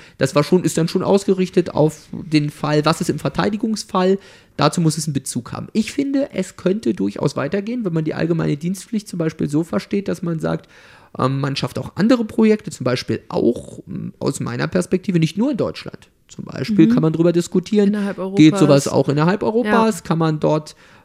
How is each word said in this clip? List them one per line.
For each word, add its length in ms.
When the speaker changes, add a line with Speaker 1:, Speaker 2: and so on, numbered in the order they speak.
Speaker 1:
das 180
war 100
schon, 180
ist 140
dann 100
schon 160
ausgerichtet 680
auf 420
den 360
Fall, 360
was 160
ist 80
im 100
Verteidigungsfall, 1000
dazu 240
muss 180
es 100
einen 60
Bezug 380
haben. 220
Ich 180
finde, 400
es 240
könnte 380
durchaus 420
weitergehen, 480
wenn 80
man 140
die 80
allgemeine 420
Dienstpflicht 540
zum 100
Beispiel 300
so 160
versteht, 420
dass 140
man 180
sagt, 300
ähm, 220
man 160
schafft 200
auch 180
andere 280
Projekte, 480
zum 140
Beispiel 420
auch, 580
ähm, 340
aus 200
meiner 300
Perspektive, 500
nicht 180
nur 140
in 60
Deutschland. 500
Zum 160
Beispiel 420
Speaker 2:
Mhm. 60
Speaker 1:
kann 80
man 100
drüber 220
diskutieren, 560
Speaker 2:
Innerhalb 280
Europas. 200
Speaker 1:
geht 200
sowas 300
auch 220
innerhalb 340
Europas, 540
Speaker 2:
Ja. 80
Speaker 1:
kann 140
man 200
dort 380